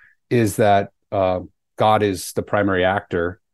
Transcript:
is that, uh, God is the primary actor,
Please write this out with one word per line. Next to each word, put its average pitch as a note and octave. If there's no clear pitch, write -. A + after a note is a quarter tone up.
is A2+
that, G2+
uh, F#2
God A2
is F#2+
the G#2
primary G2
actor, F#2